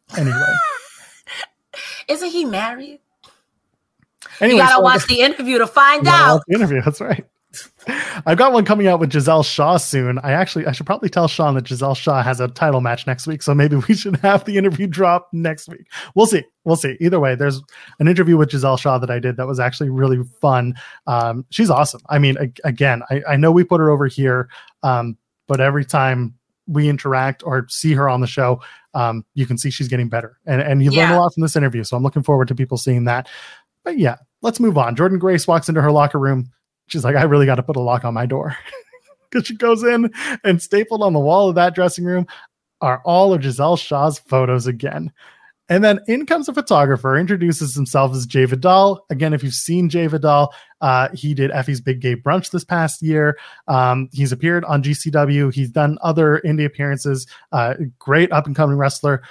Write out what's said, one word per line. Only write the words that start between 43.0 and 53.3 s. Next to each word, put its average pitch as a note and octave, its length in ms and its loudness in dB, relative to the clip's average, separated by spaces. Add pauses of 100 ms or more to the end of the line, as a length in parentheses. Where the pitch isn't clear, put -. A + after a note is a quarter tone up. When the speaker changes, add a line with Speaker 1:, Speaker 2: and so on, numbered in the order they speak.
Speaker 1:
all F#3 260 4
of E3 120 0
Giselle C#3 340 0
Shaw's D3 400 -2
photos B2+ 480 0
again. C3+ 460 -8 (580)
And F#3 140 2
then G3+ 240 4
in C4 180 -2
comes D#4+ 240 -2
a C#4 40 -6
photographer, C#3 640 2
introduces E3 600 -2
himself C3+ 400 0
as B2+ 100 -6
Jay C3 200 2
Vidal. F#3 640 2
Again, D#3 240 -2
if C#3 80 -4
you've C3 100 -6
seen F3 340 -2
Jay E3 200 0
Vidal, D3 440 2 (300)
uh, C3 320 2
he D3 220 -4
did C3+ 160 0
Effie's C3+ 280 -4
Big B2+ 220 -4
Gay B2+ 140 -2
Brunch D3+ 340 -2
this F3 140 -6
past E3 400 -4
year. D3+ 340 0 (300)